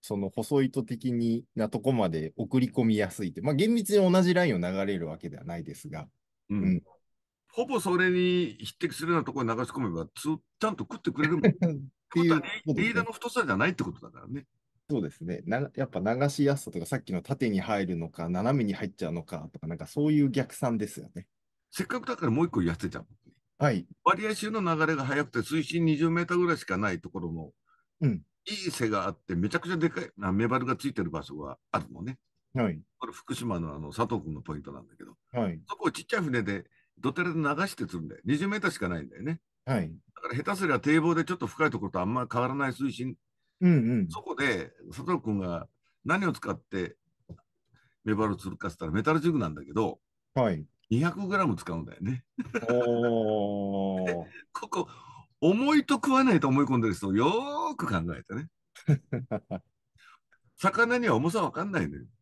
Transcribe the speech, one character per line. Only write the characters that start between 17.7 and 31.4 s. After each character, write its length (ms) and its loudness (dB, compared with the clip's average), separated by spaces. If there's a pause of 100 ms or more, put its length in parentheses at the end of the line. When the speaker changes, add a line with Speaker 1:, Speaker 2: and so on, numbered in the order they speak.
Speaker 1:
る 120 -2
の 120 -6
か、 200 -8
斜 280 2
め 80 2
に 100 0
入 120 -6
っ 60 -6
ち 120 -6
ゃ 40 -4
う 40 -4
の 120 -6
か 280 -12
と 60 -16
か、 80 -10
な 80 -6
ん 40 -10
か 80 -10
そ 200 -2
う 60 4
い 100 6
う 80 4
逆 240 -2
算 240 0
で 80 -2
す 140 -12
よ 140 -16
ね。 120 -12 (440)
Speaker 2:
せ 140 -6
っ 20 -6
か 140 -4
く 60 -10
だ 100 -4
か 100 -2
ら 60 4
も 100 4
う 40 4
一 20 -2
個 140 0
や 120 2
っ 20 -6
て 120 -4
た 120 -8
も 40 -14
ん 40 -20 (180)
ね。 80 -20 (240)
Speaker 1:
は 140 4
い。 140 -2 (180)
Speaker 2:
割 220 2
合 80 0
集 160 -4
の 100 -2
流 260 2
れ 100 2
が 80 -2
速 200 0
く 60 -8
て、 120 -2
水 220 0
深 200 0
二 120 4
十 140 2
メ 120 2
ー 40 -2
タ 80 -2
ー 40 4
ぐ 80 4
ら 80 4
い 40 -4
し 60 -12
か 120 -2
な 160 0
い 80 -4
と 100 -14
こ 100 -8
ろ 100 -6
も、 220 -10 (480)
Speaker 1:
う 80 4
ん。 140 0 (240)
Speaker 2:
い 60 -8
い 180 -6
背 180 -2
が 160 0
あ 60 0
っ 80 -10
て、 160 -6
め 140 2
ち 80 -2
ゃ 40 2
く 80 -10
ち 40 -2
ゃ 40 0
で 140 2
か 100 -6
い、 100 -10 (120)
あ、 100 0
メ 160 2
バ 100 2
ル 80 -2
が 100 0
つ 120 -8
い 60 -6
て 80 -2
る 80 -2
場 120 -6
所 140 -14
が 220 -10 (120)